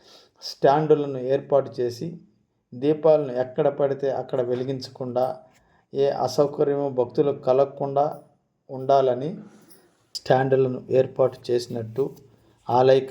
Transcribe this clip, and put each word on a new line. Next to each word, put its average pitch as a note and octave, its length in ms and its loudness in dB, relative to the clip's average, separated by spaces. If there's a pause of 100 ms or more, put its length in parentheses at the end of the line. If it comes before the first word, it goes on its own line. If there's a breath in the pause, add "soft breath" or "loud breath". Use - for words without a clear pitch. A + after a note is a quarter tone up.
(440 soft breath)
స్టాండులను D3 760 0 (140)
ఏర్పాటు C3+ 360 0 (100)
చేసి, A#2+ 280 -4 (680)
దీపాలను D3+ 680 2
ఎక్కడ C#3+ 260 -2 (100)
పడితే C#3 300 -2 (140)
అక్కడ B2+ 180 -4 (100)
వెలిగించకుండా, B2+ 760 -4 (680 soft breath)
ఏ C#3 140 2 (160)
అసౌకర్యము C#3+ 640 0 (100)
భక్తులకు C#3 480 0
కలగకుండా C#3 580 0 (640)
ఉండాలని C3+ 600 2 (880 soft breath)
స్టాండులను C3 600 2 (200)
ఏర్పాటు B2+ 380 0 (100)
చేసినట్టు A#2+ 560 -4 (640 soft breath)
ఆలయ C3 440 4